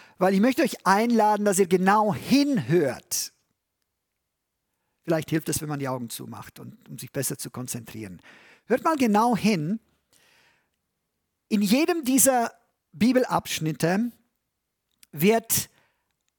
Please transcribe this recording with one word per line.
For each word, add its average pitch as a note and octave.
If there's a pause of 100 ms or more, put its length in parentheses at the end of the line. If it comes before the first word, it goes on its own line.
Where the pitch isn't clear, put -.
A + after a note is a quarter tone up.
(180)
weil F#3
ich G3
möchte C4
euch -
einladen, G#3+
dass G3
ihr G3
genau F#3+
hinhört. E3+ (1700)
Vielleicht D#3+
hilft D#3+
es, D3+
wenn D3+
man D3
die C3+
Augen B2
zumacht, -
und, -
um D3
sich -
besser C3+
zu -
konzentrieren. A2 (440)
Hört B3
mal D#4+
genau A#3
hin. F#3+ (1700)
In G#3
jedem D4+
dieser B3+ (400)
Bibelabschnitte F#3 (1040)
wird G#3 (680)